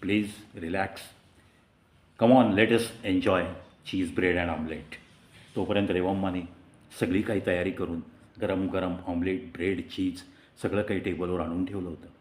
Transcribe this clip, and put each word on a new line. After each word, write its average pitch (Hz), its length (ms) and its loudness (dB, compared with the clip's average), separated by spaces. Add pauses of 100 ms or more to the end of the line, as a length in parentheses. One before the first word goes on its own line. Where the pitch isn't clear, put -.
प्लीज 104 320 0 (220)
रिलॅक्स. 95 480 -4 (1200)
Come 120 140 10
on, 123 100 8
let 104 220 6
us 113 420 0
enjoy 92 300 4 (520)
cheese, 92 240 -2
bread 90 200 4
and 87 140 0
omelette." 78 460 -6 (600)
तोपर्यंत 101 340 0
रेवम्माने 92 500 0 (600)
सगळी 101 220 2
काही 101 240 0
तयारी 90 240 0
करून 85 300 -4 (400)
गरम 95 260 -2
गरम 90 280 -2 (120)
ऑमलेट, 90 460 -2
ब्रेड, 98 280 -2
चीज - 420 -4 (400)
सगळं 101 200 0
काही 98 180 -2
टेबलवर 87 400 -2
आणून 82 240 -2
ठेवलं 92 240 -6
होतं. 80 200 -12 (120)